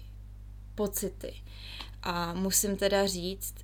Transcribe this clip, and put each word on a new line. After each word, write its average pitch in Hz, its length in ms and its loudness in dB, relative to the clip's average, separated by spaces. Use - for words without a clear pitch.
pocity. 202 600 -2
A 175 320 0
musím 190 420 4
teda 196 300 6
říct 185 580 -2